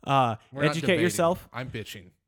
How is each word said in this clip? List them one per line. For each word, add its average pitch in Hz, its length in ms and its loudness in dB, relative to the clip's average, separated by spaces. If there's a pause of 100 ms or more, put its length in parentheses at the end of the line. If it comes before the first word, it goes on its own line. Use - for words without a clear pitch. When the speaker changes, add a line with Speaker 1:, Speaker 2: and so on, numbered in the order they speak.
Speaker 1:
Uh, 127 320 2 (160)
Speaker 2:
We're 135 100 -6
not 151 80 4
Speaker 1:
educate 156 180 -2
Speaker 2:
debating. 170 140 4
Speaker 1:
yourself. 175 500 0
Speaker 2:
I'm 123 180 -10
bitching. 101 400 -12 (180)